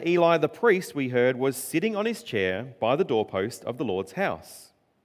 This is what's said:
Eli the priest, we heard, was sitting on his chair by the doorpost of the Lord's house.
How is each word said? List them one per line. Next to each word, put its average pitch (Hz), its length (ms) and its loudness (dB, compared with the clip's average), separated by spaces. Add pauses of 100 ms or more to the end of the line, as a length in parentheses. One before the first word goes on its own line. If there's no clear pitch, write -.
Eli 170 300 4
the 156 100 2
priest, 190 480 0
we 135 140 -2
heard, 123 260 4
was 127 220 0
sitting 202 400 -2
on 208 80 -2
his 226 180 -4
chair 101 560 -2
by 117 160 2
the 175 80 2
doorpost 110 600 -2
of - 120 -6
the 117 60 -6
Lord's 95 300 -4
house. 123 580 -8 (340)